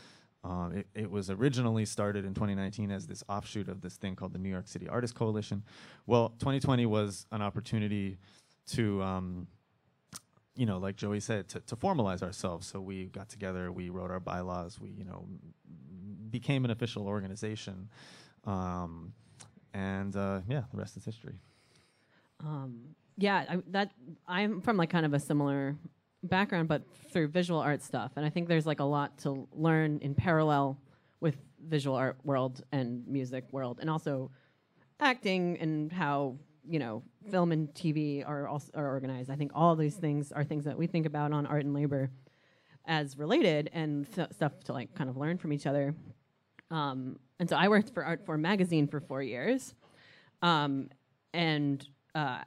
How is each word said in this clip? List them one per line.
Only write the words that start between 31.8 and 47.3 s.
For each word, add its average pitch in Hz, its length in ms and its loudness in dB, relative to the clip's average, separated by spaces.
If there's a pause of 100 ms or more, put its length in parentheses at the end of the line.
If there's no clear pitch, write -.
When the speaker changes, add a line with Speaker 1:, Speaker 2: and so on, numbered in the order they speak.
Speaker 2:
art 127 280 2
world 131 480 0
and 123 360 -2
music 131 440 -4
world, 127 280 -4
and 160 100 -2
also 143 420 -2 (680)
acting 190 600 2
and 156 320 0
how, 143 440 0 (320)
you 160 120 -2
know, 113 240 -4 (260)
film 180 220 4
and 156 220 0
T 165 180 0
V 147 320 0
are 143 240 -4
also, - 280 -6
are 147 120 -2
organized. 131 420 2
I 139 60 -2
think 147 200 2
all 165 200 8
these 151 200 4
things 147 360 0
are 147 120 0
things 147 220 0
that 143 120 -2
we 165 100 2
think 165 180 2
about 147 260 0
on 147 140 2
Art 147 200 2
and 143 80 0
Labor 139 380 2 (760)
as 147 320 0
related 156 560 4
and 151 400 -2
th-, - 200 -4
stuff - 320 0
to, - 80 -4
like, 123 220 -6
kind 135 140 -2
of 127 80 -6
learn 156 200 0
from 160 160 -2
each 143 120 -2
other. 143 300 2 (760)
Um, 131 500 -4 (200)